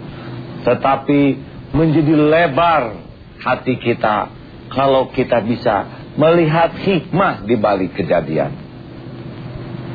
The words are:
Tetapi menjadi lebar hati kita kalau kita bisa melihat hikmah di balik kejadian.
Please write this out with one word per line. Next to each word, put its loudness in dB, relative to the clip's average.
Tetapi 2
menjadi 4
lebar 4
hati -2
kita 0
kalau 2
kita 0
bisa 0
melihat 4
hikmah 0
di 2
balik 0
kejadian. 0